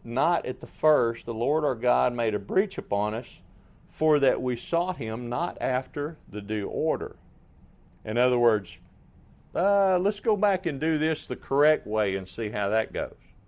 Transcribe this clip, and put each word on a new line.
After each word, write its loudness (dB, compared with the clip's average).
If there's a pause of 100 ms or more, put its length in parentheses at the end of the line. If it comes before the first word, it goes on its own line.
not 0
at -8
the -12
first, 2
the -4
Lord 0
our 0
God 2
made -2
a 0
breach 0
upon -2
us, -10 (480)
for 2
that 2
we -2
sought -2
him -6
not -4
after -4 (120)
the -8
due -4
order." -2 (880)
In -2
other 4
words, 2 (720)
uh, 2
let's -2
go 0
back 0
and -4
do 2
this -2
the -4
correct 2
way 0
and -4
see -6
how -2
that 0
goes, -4 (320)